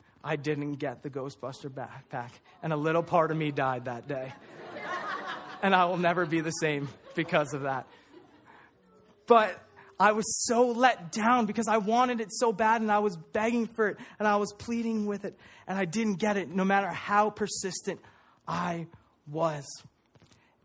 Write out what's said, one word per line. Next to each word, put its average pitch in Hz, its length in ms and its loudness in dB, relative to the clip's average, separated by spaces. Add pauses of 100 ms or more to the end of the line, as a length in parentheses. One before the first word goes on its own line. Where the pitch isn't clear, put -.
(260)
I 156 120 -2
didn't 147 380 -4
get 135 280 -6
the 151 60 -8
Ghostbuster 135 600 -10
backpack, 127 640 -12 (320)
and 160 100 -2
a - 20 -2
little 160 280 0
part 165 260 2
of 156 80 -2
me 156 140 -2
died 131 340 -2
that 120 220 -10
day. 131 260 -8 (1300)
And 196 140 4
I 180 100 6
will 175 120 0
never 175 280 2
be 165 160 0
the 160 100 -2
same 147 380 -2 (240)
because 156 400 0
of 139 80 -6
that. 135 260 -4 (1400)
But 214 300 6 (420)
I 202 120 6
was 214 140 0 (220)
so 240 200 4
let 233 440 2
down 226 340 4
because 208 220 -2
I 220 100 4
wanted 233 440 2
it 220 100 -8
so 233 200 2
bad, 220 300 2
and 220 100 0
I 208 80 4
was 208 160 0
begging 220 520 -2
for 214 220 0
it, 170 80 -6 (220)
and 214 80 2
I 208 80 4
was 208 220 0
pleading 226 480 -2
with 202 200 -4
it, - 120 -10 (300)
and 185 100 -4
I 196 80 0
didn't 208 300 0
get 208 220 2
it, 185 120 -2
no 185 160 0
matter 196 220 4
how 208 420 2
persistent 196 720 -6 (460)
I 170 400 -4 (440)
was. 156 340 0 (1000)